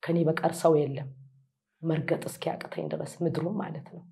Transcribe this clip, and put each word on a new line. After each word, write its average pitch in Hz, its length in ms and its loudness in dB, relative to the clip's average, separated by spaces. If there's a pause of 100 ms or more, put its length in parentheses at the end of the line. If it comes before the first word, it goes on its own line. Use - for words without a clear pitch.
ከኔ 165 200 2
በቀር 160 300 2
ሰው 165 220 6
የለም፣ 135 340 0 (720)
መርገጥ 160 420 0
እስኪያቅተኝ - 680 -6
ድረስ - 300 -6
ምድሩን 165 360 0
ማለት 156 340 -6
ነው። - 220 -16